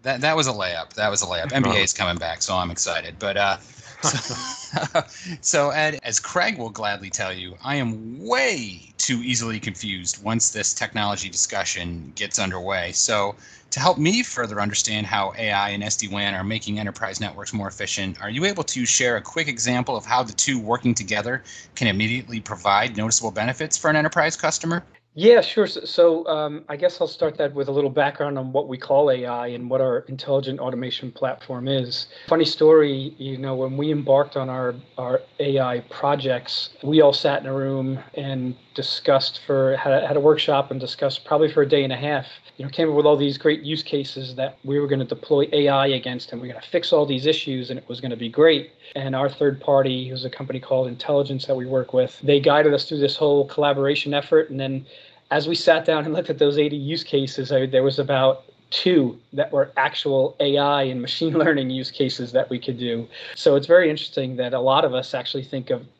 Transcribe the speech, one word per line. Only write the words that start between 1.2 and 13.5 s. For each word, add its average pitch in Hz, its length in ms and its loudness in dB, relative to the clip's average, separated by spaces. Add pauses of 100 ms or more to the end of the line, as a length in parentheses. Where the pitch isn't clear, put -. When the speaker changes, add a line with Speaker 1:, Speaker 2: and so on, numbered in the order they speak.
Speaker 1:
a 101 40 -2
layup. 87 220 -4
Speaker 2:
Uh-huh. 127 80 -4
Speaker 1:
N 139 80 4
B - 80 2
A - 20 2
is 98 180 2
coming 90 240 -2
back, 82 260 -6
so 95 140 -2
I'm 90 160 -2
excited. 82 480 -6
But, 98 160 -4
uh, 98 220 0 (460)
so, - 960 -4
<laughs> - 400 -12
so, 143 300 2
Ed, 151 320 0
as 117 140 -4
Craig 190 400 -2
will 113 120 -8
gladly 101 400 -6
tell 92 240 -6
you, 92 280 -12
I 135 140 -4
am 113 420 -4
way 185 800 -4
too 127 200 0
easily 117 420 -2
confused 95 640 -8
once 110 280 0
this 104 220 -4
technology 104 560 -4
discussion 87 840 -4
gets 104 240 -6
underway. 92 540 -4
So 104 420 0 (360)